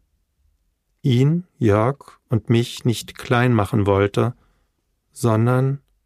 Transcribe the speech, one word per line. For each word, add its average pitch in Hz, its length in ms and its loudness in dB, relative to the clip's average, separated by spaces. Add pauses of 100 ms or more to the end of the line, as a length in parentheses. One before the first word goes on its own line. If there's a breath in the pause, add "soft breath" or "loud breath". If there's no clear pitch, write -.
(1000)
ihn, 143 440 0 (120)
Jörg 110 640 -2 (100)
und 110 200 -2
mich 117 340 -2
nicht - 320 -4
klein 123 380 0
machen 107 320 0
wollte, 101 480 0 (800)
sondern 123 680 0 (260)